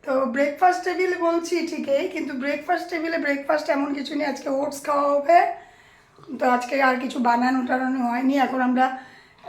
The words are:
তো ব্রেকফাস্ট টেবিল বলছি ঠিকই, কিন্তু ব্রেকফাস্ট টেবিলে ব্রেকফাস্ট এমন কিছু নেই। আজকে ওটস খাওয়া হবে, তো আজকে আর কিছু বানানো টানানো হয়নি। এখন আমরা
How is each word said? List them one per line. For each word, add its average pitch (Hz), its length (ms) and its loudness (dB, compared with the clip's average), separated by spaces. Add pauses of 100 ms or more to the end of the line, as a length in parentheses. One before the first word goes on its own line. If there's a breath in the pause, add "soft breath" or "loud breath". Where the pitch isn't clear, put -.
তো 269 220 0
ব্রেকফাস্ট 294 580 2
টেবিল 359 340 0
বলছি 339 500 0
ঠিকই, 294 400 0
কিন্তু 302 260 -6
ব্রেকফাস্ট 294 560 -2
টেবিলে 330 280 -2
ব্রেকফাস্ট 294 520 0
এমন 285 240 0
কিছু 285 220 -6
নেই। 294 120 -2
আজকে 285 220 -6
ওটস 277 340 -4
খাওয়া 285 300 0
হবে, 339 380 4 (880 loud breath)
তো 262 100 2
আজকে 247 320 0
আর 262 140 4
কিছু 254 240 -6
বানানো 247 480 2
টানানো 262 320 0
হয়নি। 254 380 0
এখন 262 240 0
আমরা 254 360 2 (520 loud breath)